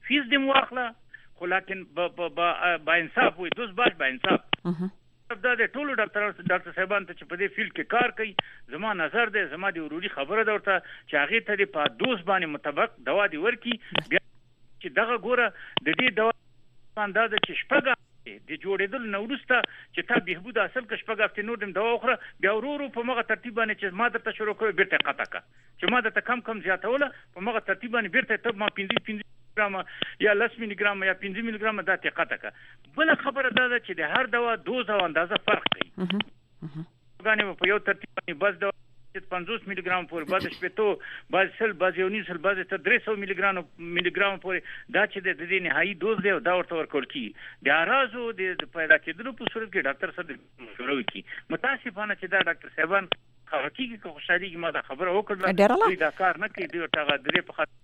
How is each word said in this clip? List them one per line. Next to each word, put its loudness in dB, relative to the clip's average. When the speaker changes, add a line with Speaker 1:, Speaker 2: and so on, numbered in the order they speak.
Speaker 1:
فیس 2
دې 4
مو 2
واخله، 2
خو -8
لکن -2
با، 0
با، -4
با، 2
با 2
انصاف 2
وي، -4
دوست -6
باش 2
با 0
انصاف. 2
Speaker 2:
مهم. -2
Speaker 1:
دا 4
د 2
ټولو -2
ډاکټر، -2
ډاکټر 0
صاحبان 0
ته -14
چې -16
په -8
دې 0
فیلډ -2
کې -4
کار 4
کوي، -6
زما -4
نظر 2
دی، 2
زما -4
د -6
وروري -6
خبره 0
ده 2
ورته 2
چې -8
هغې 4
ته 0
دې 2
په 2
دوز 2
باندې 2
مطابق 0
دوا 2
دې -2
ورکړي. 0
بیا 4
چې -8
دغه 2
ګوره 2
د 0
دې 6
دوا 4
اندازه 2
چې 2
شپږ 4
هفتې -6
د -8
جوړېدلو -2
نه -2
وروسته 0
چې -2
تا 4
بهبود -4
حاصل 0
کړه، -8
شپږ -4
هفتې 0
نور -4
دې -6
دوا 2
وخوره، 2
بیا 4
ورو -2
ورو -6
په -6
مغه 0
ترتیب -2
باندې 0
چې -6
ما 2
درته -4
شروع -2
کړو، 0
بېرته 4
یې 2
قطع -2
کړه. -8
چې 2
ما 4
درته 0
کم -2
کم -8
زیاتوله، 0
په -12
مغه -2
ترتیب -4
باندې 0
بېرته 2
ته -2
ما -4
پنځه، -2
پنځه -8
ګرامه 0
یا 6
لس 2
ملي -6
ګرامه 0
یا 2
پنځه -6
ملي -4
ګرامه -2
دا 2
ترې -2
قطع 0
کړه. -10
بله 6
خبره 0
دا 4
ده 2
چې -6
د -4
هر 2
دوا 2
دوز -4
او 4
اندازه 2
فرق 2
کوي. -6
Speaker 2:
مهم. 0
مهم. -10
Speaker 1:
ګانې 2
په 10
یو 6
ترتیب -2
باندې -6
بس 4
دوا 0
پنځوس -6
میلي -6
ګرام 0
پورې، -6
بعض 2
شپېتو، 0
بعض 4
سل، 2
بعض 0
یو 2
نیم -2
سل، -6
بعض 4
ته -4
درې 2
سوه 0
میلي -4
ګرام، 2
میلي -2
ګرام 0
پورې. -2
دا 4
چې -6
د، -2
د -8
دې 2
نهایي 2
دوز 0
دی، 4
دا 4
ورته -2
ورکول -2
کیږي. -6
د 4
اعراضو 2
د، -6
د -4
پیدا 4
کېدلو -8
په -10
صورت -6
کې 0
ډاکټر -4
صاحب -8
د -10
مشوره -4
وکړي. -8
متاسفانه -4
چې -12
دا 4
ډاکټر -6
صاحبان 0
خفه -2
کیږي -6
که -12
خوشحالېږي، -2
ما -4
دا -4
خبره -4
وکړله. 0
Speaker 2:
ډېره 6
لا. 6
Speaker 1:
دوی 2
دا 2
کار 0
نه -4
کوي، -8
دوی -6
ورته 0
هغه 0
د -6
دې 2
په -14
خاطر -2